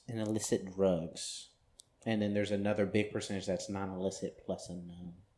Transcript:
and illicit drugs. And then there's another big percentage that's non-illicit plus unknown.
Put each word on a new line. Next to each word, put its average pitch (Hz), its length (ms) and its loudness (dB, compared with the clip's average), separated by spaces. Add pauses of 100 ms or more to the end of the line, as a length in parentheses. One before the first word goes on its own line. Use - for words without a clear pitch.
and 113 120 -4
illicit 104 540 0
drugs. 92 760 2 (580)
And 113 160 2
then 101 120 2
there's 101 160 2
another 104 360 2
big 104 260 2
percentage 98 340 -2
that's 92 240 -2
non-illicit 95 760 -2
plus - 240 -6
unknown. 87 460 -10 (240)